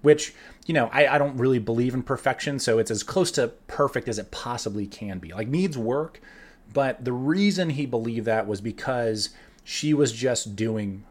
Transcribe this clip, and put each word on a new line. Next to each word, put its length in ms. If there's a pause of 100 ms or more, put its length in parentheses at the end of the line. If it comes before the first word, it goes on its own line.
Which, 320 (320)
you 80
know, 180
I, 220
I 20
don't 220
really 200
believe 360
in 80
perfection, 560
so 200
it's 120
as 120
close 280
to 180 (180)
perfect 420
as 100
it 120
possibly 560
can 340
be. 120
Like, 160
needs 300
work, 420 (500)
but 320
the 120
reason 560
he 160
believed 400
that 200
was 140
because 680 (340)
she 300
was 180
just 420
doing 560